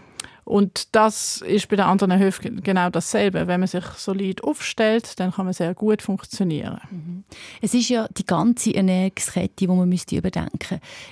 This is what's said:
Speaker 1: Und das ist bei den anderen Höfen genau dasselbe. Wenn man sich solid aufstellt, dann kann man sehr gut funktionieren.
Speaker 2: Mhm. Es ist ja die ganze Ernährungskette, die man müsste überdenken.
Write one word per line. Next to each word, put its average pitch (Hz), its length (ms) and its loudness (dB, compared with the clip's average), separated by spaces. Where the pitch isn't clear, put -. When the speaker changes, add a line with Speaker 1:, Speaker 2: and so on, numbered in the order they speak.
Speaker 1:
Und - 480 0
das - 460 2
ist - 260 0
bei 208 80 0
den 196 80 4
anderen 190 340 4
Höfen - 440 0
genau 185 260 2
dasselbe. 185 600 0
Wenn 180 120 2
man 185 60 2
sich 180 180 -4
solid 196 440 -4
aufstellt, 226 800 0
dann 185 100 0
kann 190 140 -4
man 185 80 -2
sehr 175 220 -2
gut 214 260 2
funktionieren. - 800 -4
Speaker 2:
Mhm. 175 340 -12
Es 220 140 -2
ist 247 160 2
ja 226 260 0
die 196 80 -4
ganze 220 500 2
Ernährungskette, 185 840 0
die 190 80 0
man 180 200 4
müsste 180 300 0
überdenken. 170 640 -4